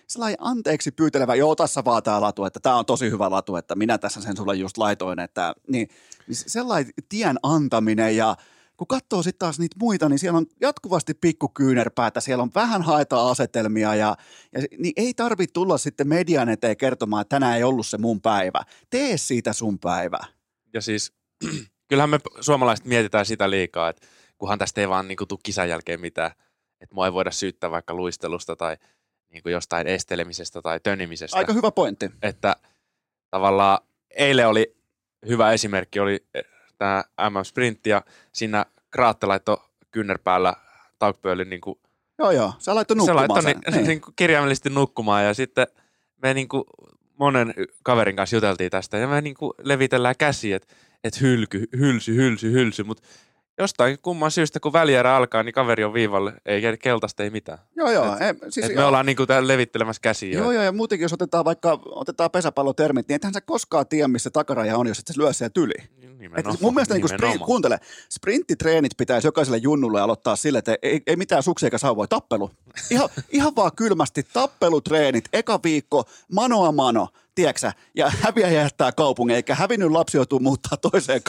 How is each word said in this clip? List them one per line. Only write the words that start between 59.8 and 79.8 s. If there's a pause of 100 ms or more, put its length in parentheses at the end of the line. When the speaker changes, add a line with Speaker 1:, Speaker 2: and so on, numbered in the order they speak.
Speaker 2:
käsiä
jo.
Speaker 1:
Joo,
joo,
ja
muutenkin,
jos
otetaan
vaikka,
otetaan
pesäpallotermit,
niin
ethän
sä
koskaan
tiedä,
missä
takaraja
on,
jos
et
sä
lyö
sieltä
yli. (280)
Speaker 2:
Nimenomaan,
Speaker 1:
Et
mun
mielestä
niinku
sprin-,
Speaker 2:
nimenomaan.
Speaker 1:
kuuntele, (300)
sprinttittreenit
pitäisi
jokaiselle
junnulle
aloittaa
sille,
että
ei,
ei
mitään
suksia
eikä
sauvoja,
tappelu. (400)
Ihan, (140)
Speaker 2:
<laughs>
Speaker 1:
ihan
vaan
kylmästi (100)
tappelutreenit,
eka
viikko, (280)
mano
a
mano, (280)
tieksä, (240)
ja (100)
häviäjä
jättää
kaupungin,
eikä
hävinnyt